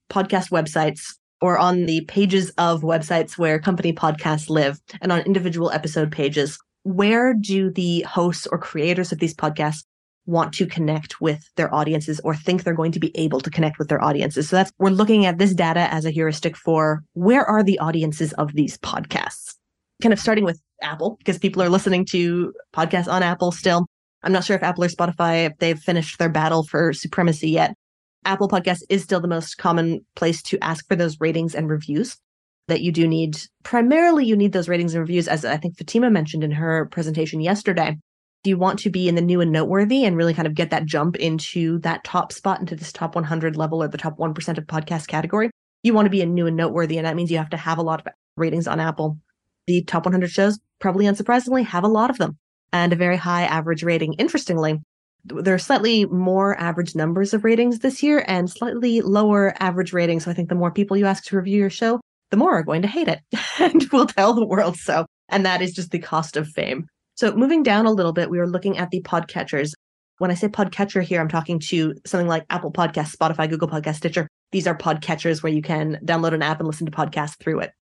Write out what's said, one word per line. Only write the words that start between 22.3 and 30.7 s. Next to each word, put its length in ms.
podcasts 340
on 160
Apple 280
still. 340
I'm 100
not 100
sure 120
if 80
Apple 200
or 60
Spotify, 560
if 140
they've 200
finished 400
their 100
battle 340
for 280
supremacy 580
yet. 240
Apple 240
Podcasts 400
is 140
still 180
the 60
most 300
common 460
place 280
to 160
ask 280